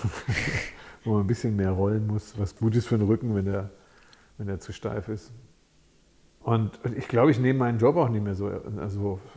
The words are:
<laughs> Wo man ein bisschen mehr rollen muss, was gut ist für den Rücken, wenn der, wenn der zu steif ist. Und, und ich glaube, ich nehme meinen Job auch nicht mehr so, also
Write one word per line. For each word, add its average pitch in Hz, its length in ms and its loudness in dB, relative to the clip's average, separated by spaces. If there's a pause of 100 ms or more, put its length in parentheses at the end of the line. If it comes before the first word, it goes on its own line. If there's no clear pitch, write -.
(480)
<laughs> - 560 -8
Wo 113 80 0
man 104 80 4
ein 98 60 2
bisschen 113 300 0
mehr 95 160 2
rollen 101 340 2
muss, 104 320 -4
was 101 180 -4
gut 113 180 2
ist 117 120 2
für 120 100 2
den 104 100 4
Rücken, 113 300 2
wenn 98 80 0
der, 98 240 -2 (720)
wenn 107 80 -8
der 98 140 -4
zu - 120 -12
steif 104 360 -8
ist. 110 220 -8 (1080)
Und, 113 440 0
und 113 120 -4
ich - 120 -6
glaube, 123 220 6
ich 117 80 4
nehme 127 200 4
meinen 120 200 2
Job 131 180 6
auch 156 120 4
nicht 110 140 0
mehr 101 120 -2
so, 101 160 -2 (300)
also 101 380 -2 (180)